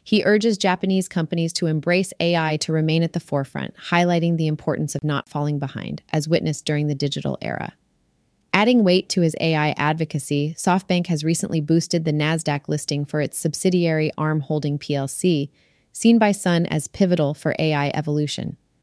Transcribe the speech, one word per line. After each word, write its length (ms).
He 200
urges 340
Japanese 500
companies 440
to 140
embrace 520
A 180
I 200
to 160
remain 320
at 80
the 80
forefront, 560
highlighting 600
the 120
importance 480
of 80
not 240
falling 320
behind, 420
as 140
witnessed 380
during 240
the 80
digital 440
era. 340
Adding 300
weight 280
to 100
his 200
A 140
I 240
advocacy, 800
SoftBank 480
has 160
recently 380
boosted 440
the 80
Nasdaq 540
listing 380
for 160
its 180
subsidiary 800
Arm 220
Holding 360
P 200
L 100
C, 460
seen 260
by 140
Sun 340
as 220
pivotal 440
for 280
A 120
I 220
evolution. 600